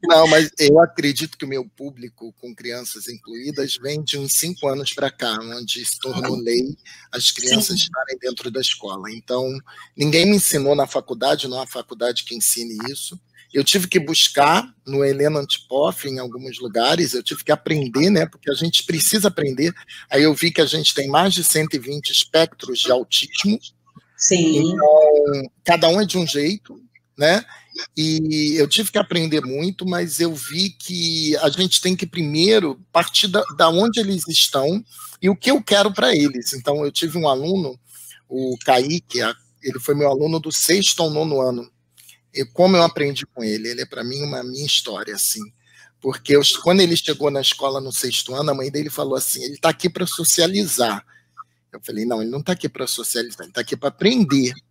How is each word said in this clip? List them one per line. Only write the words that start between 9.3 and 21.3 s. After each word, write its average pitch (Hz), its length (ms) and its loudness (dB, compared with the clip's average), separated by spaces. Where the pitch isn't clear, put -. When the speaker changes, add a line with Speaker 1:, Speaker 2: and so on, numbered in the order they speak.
Speaker 1:
ninguém 156 300 4
me 208 100 6
ensinou 143 380 2
na 139 120 0
faculdade, 135 600 -2
não 127 140 -8
há 131 60 -8
faculdade 120 580 -6
que 120 100 -12
ensine 117 440 -4
isso. 156 300 -12
Eu 135 120 0
tive 180 240 2
que 185 100 2
buscar 160 760 2
no 139 160 -2
Helena 143 380 0
Antipoff, 143 640 -2
em 131 120 -8
alguns 123 420 -12
lugares, 123 540 0
eu 120 80 -2
tive - 200 -8
que 147 100 0
aprender, 147 580 0
né, 165 160 4
porque - 240 -10
a 139 40 -2
gente 170 300 -2
precisa 196 440 0
aprender. 151 440 -2
Aí 143 120 4
eu 151 120 6
vi 170 160 0
que 170 100 0
a 151 60 6
gente 156 280 -2
tem 139 140 -2
mais 170 240 2